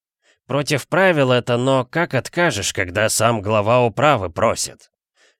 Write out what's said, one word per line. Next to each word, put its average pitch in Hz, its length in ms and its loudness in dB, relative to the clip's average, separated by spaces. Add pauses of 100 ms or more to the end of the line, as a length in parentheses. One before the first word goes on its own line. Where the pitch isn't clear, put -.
(480)
«Против 143 400 -4
правил 156 440 2
это, 120 260 0
но 131 280 0
как 160 300 -4
откажешь, 127 580 -2
когда 98 360 -2
сам 113 320 0
глава 110 440 2
управы 117 460 0
просит? - 600 -4 (480)